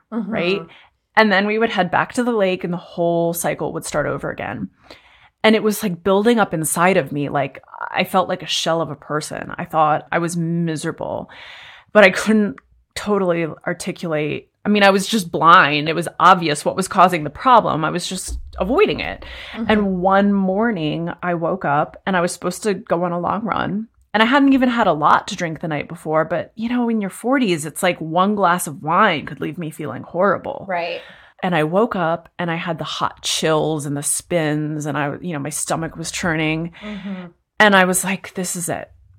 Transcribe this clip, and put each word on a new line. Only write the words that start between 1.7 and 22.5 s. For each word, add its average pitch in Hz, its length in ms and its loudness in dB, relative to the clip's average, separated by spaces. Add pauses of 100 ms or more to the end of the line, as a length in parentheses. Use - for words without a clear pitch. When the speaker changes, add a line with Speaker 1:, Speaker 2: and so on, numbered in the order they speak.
Speaker 2:
head 190 180 0
back - 240 -2
to 247 100 0
the 240 100 0
lake 190 320 0
and 175 80 -4
the 175 40 -4
whole 170 560 -2
cycle 151 400 -4
would 160 120 -8
start 147 200 -2
over 139 240 -6
again. - 400 -8 (760)
And 220 120 6
it 208 80 0
was, 208 180 -2
like, 175 220 -4
building 208 340 4
up 196 160 0
inside 170 440 2
of 139 160 -2
me. 143 160 -4
Like, 143 340 -4 (260)
I - 140 -2
felt 185 240 0
like 180 160 -6
a 156 40 -12
shell 165 340 -2
of 151 100 -6
a 139 40 -10
person. - 640 -8
I 170 60 -6
thought 156 480 2
I 170 80 2
was 170 160 -2
miserable, 165 960 -4 (640)
but 214 100 8
I 190 60 10
couldn't 208 480 0 (360)
totally 180 520 0 (200)
articulate. 160 840 -6 (140)
I 202 40 0
mean, 208 140 4
I 196 60 8
was 190 180 2
just 185 240 -2
blind. 151 560 6
It 160 80 0
was 170 140 -4 (100)
obvious 170 460 4
what 180 100 0
was 185 140 -2
causing 160 340 4
the 147 60 -6
problem. 180 560 4
I 156 40 0
was 170 160 -4
just - 320 -8 (220)
avoiding 311 400 2
it. - 240 -8 (300)
Speaker 1:
Mm-hmm. 226 160 -8
Speaker 2:
And 196 320 2
one 196 320 4
morning 190 760 0 (140)
I 175 120 -2
woke 165 280 -2
up 151 420 -2
and 190 120 0
I 170 40 2
was 175 120 0
supposed - 300 -6